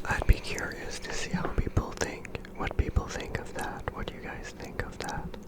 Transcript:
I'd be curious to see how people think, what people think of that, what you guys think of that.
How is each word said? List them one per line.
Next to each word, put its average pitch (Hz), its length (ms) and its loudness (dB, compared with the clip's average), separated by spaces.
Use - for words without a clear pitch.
I'd - 220 2
be - 80 12
curious - 640 -4
to - 140 -4
see - 180 -2
how - 180 2
people - 420 2
think, - 480 -4
what - 200 0
people - 300 4
think - 320 -2
of - 160 -4
that, - 280 -4
what - 200 -2
you - 80 -10
guys - 360 -6
think - 260 -6
of - 160 -6
that. - 380 -2